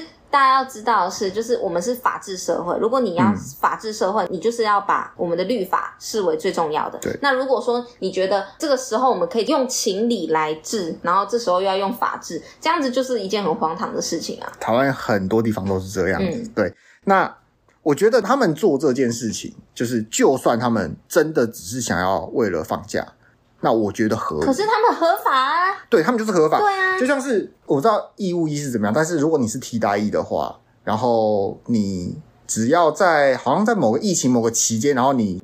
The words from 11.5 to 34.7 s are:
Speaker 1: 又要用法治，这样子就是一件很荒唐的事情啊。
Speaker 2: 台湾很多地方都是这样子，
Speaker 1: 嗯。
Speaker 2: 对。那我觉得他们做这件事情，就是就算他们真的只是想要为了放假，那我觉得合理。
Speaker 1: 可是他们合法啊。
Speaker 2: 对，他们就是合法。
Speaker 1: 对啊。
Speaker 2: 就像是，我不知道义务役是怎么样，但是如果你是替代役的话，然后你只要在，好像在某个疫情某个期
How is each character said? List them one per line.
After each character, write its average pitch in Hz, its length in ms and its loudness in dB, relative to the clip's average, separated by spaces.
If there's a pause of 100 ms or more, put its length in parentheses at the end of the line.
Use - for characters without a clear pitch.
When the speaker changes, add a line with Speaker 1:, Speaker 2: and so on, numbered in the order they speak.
Speaker 1:
又 196 60 2
要 190 100 2
用 196 160 -2
法 - 280 -4
治， 170 200 -10 (180)
这 311 100 -2
样 330 120 0
子 262 100 0
就 262 100 0
是 254 200 -2
一 190 80 -6
件 208 120 -2
很 165 140 0
荒 160 180 -2
唐 185 220 -6
的 - 60 -4
事 165 180 -4
情 - 220 -10
啊。 - 180 -12
Speaker 2:
台 - 140 -2
湾 135 200 4
很 101 360 -2
多 110 120 2
地 110 80 0
方 98 160 -2
都 95 140 0
是 95 80 -10
这 95 220 -2
样 - 100 0
子， 175 200 -2
Speaker 1:
嗯。 76 140 -10
Speaker 2:
对。 - 200 0 (320)
那 - 280 2 (520)
我 151 80 4
觉 190 160 4
得 240 100 4
他 226 160 2
们 170 200 4
做 139 240 2
这 151 120 2
件 123 200 2
事 117 200 -4
情， - 220 -8 (220)
就 123 100 -2
是 117 240 0
就 170 260 4
算 127 240 2
他 123 120 0
们 98 240 -2 (120)
真 160 240 2
的 143 140 2
只 - 160 -8
是 107 180 -8
想 98 200 -2
要 92 220 2 (120)
为 113 160 0
了 80 140 -2
放 - 240 -6
假， - 180 -4 (560)
那 151 100 2
我 110 200 0
觉 110 180 0
得 113 80 -2
合 - 220 -4
理。 76 40 0
Speaker 1:
可 277 80 2
是 370 140 0
他 440 140 2
们 427 200 2
合 330 240 2
法 330 80 2
啊。 320 560 0
Speaker 2:
对， 185 140 4
他 160 100 2
们 240 60 2
就 220 80 -2
是 214 60 -2
合 156 180 4
法。 147 80 2
Speaker 1:
对 415 160 2
啊。 370 260 0
Speaker 2:
就 254 60 0
像 269 160 0
是， 240 320 -2 (140)
我 - 80 2
不 135 60 2
知 220 60 4
道 - 280 0
义 185 180 -2
务 170 140 0
役 147 100 -4
是 143 140 -6
怎 113 100 0
么 104 60 2
样， 107 60 0
但 160 120 2
是 170 140 -2
如 147 100 2
果 160 80 2
你 120 100 2
是 120 120 -6
替 - 180 -8
代 104 220 2
役 104 100 0
的 80 140 0
话， 76 360 -4 (240)
然 107 140 0
后 107 680 0
你 98 500 -2 (300)
只 113 220 -2
要 170 200 4
在， 151 480 4
好 131 180 0
像 202 80 2
在 226 120 2
某 127 160 2
个 131 80 2
疫 202 160 0
情 127 160 2
某 120 100 4
个 117 80 2
期 117 300 -2